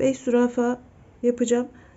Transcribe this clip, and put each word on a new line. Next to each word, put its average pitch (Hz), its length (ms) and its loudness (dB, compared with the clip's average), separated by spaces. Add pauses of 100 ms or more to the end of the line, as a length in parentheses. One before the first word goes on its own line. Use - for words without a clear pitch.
beş 262 180 0
zürafa 240 640 0 (420)
yapacağım 240 460 0 (280)